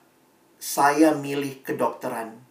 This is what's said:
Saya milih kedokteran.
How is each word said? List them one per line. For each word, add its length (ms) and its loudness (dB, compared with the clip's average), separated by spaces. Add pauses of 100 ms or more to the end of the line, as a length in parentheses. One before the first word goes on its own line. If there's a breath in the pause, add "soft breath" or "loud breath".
(560)
Saya 560 4
milih 560 -4
kedokteran. 640 -4 (200)